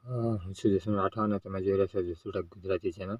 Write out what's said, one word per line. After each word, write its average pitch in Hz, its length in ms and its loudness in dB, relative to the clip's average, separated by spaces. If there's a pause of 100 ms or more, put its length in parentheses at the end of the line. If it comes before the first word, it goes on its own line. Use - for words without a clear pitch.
અ, 123 100 -12
હું 110 400 0
છું - 160 4
જસવંત 101 260 2
રાઠવા 98 280 2
અને 104 140 2
તમે 98 240 -6
જોઈ 98 100 2
રહ્યા 98 140 4
છો 95 160 -2
જસુ 87 280 -6
ટેક 87 140 -2
ગુજરાતી 92 460 -4
ચેનલ. 95 300 -6